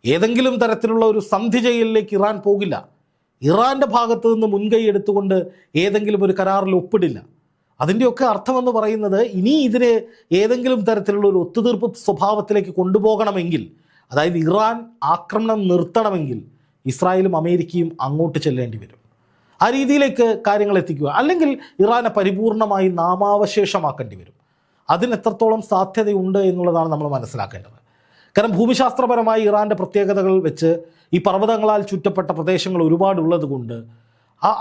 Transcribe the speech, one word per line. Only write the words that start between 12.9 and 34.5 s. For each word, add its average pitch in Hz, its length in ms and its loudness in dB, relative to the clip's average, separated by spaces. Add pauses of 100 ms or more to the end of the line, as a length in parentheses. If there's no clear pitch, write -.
അതായത് 165 340 0
ഇറാൻ 220 400 0 (280)
ആക്രമണം 214 540 -2
നിർത്തണമെങ്കിൽ 175 720 0 (460)
ഇസ്രായേലും 180 500 0
അമേരിക്കയും 170 640 -2
അങ്ങോട്ട് 151 380 -2
ചെല്ലേണ്ടി 127 440 -4
വരും. - 160 -20 (640)
ആ 220 80 2
രീതിയിലേക്ക് 262 760 2
കാര്യങ്ങൾ 202 360 2
എത്തിക്കുക, 147 260 -4 (120)
അല്ലെങ്കിൽ 302 380 0 (260)
ഇറാനെ 233 320 2
പരിപൂർണമായി 202 720 0
നാമാവശേഷമാക്കേണ്ടി 180 1300 0
വരും. - 160 -20 (540)
അതിന് 202 220 2
എത്രത്തോളം 220 580 0
സാധ്യതയുണ്ട് 190 680 0
എന്നുള്ളതാണ് 175 540 0
നമ്മൾ 151 160 -4
മനസ്സിലാക്കേണ്ടത്. 113 680 -8 (580)
കാരണം 208 220 2
ഭൂമിശാസ്ത്രപരമായി 240 880 0
ഇറാന്റെ 208 320 0
പ്രത്യേകതകൾ 190 600 0
വെച്ച് 160 300 0 (420)
ഈ 175 140 2
പർവ്വതങ്ങളാൽ 214 560 0
ചുറ്റപ്പെട്ട 185 480 -4
പ്രദേശങ്ങൾ 170 580 -2
ഒരുപാടുള്ളത് 170 640 0
കൊണ്ട് 117 580 -12 (340)
ആ, 196 60 2 (100)